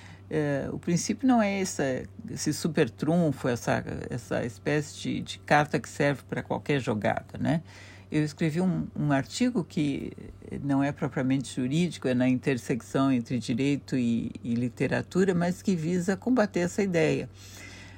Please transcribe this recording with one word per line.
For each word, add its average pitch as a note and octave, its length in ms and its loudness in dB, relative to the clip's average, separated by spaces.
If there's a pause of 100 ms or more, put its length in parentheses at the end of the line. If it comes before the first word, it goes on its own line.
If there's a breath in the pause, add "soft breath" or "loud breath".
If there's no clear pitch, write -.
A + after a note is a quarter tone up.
(320 soft breath)
Eh, D3 400 0
o - 60 -6
princípio F3 500 0
não B3 140 8
é G3+ 180 2
essa, C#3+ 440 -2 (260)
esse D3 240 -2
supertrunfo, D3+ 920 2
essa, A#2+ 360 0 (280)
essa A#2 340 -4
espécie D3 540 -4
de, - 220 -4
de - 180 -10
carta D3 400 2
que - 100 -10
serve C#3+ 400 0
pra B2 140 -4
qualquer C3 360 0
jogada, A2 600 -2
né? D3+ 240 2 (480 soft breath)
Eu D3+ 120 2
escrevi D#3 380 0
um, E3 340 2
um D3 160 2
artigo F#3 520 2
que - 480 -2 (520)
não C#3 200 2
é C#3 80 2
propriamente C3+ 640 0
jurídico, D3 520 0
é B2+ 60 4
na B2 160 4
intersecção C3+ 840 2
entre B2 280 0
direito C3+ 560 0
e, A#2 360 2 (120)
e A#2 120 -2
literatura, B2+ 800 0
mas F3 280 0
que G3 140 2
visa F3 400 0
combater G#3 460 2
essa F3 220 0
ideia. D#3 460 2 (680 loud breath)